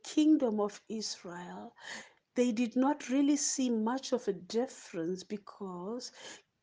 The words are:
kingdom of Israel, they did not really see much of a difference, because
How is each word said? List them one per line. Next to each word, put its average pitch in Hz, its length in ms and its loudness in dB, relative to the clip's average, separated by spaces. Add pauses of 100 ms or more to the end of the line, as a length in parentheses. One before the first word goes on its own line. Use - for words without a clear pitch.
kingdom 294 560 4
of 202 300 -2
Israel, 190 880 -10 (600)
they 247 160 4
did 226 240 0
not 269 340 2
really 285 280 4
see 262 320 0
much 233 420 0
of 240 160 0
a 196 60 2
difference, 185 880 -4
because 202 880 -8 (520)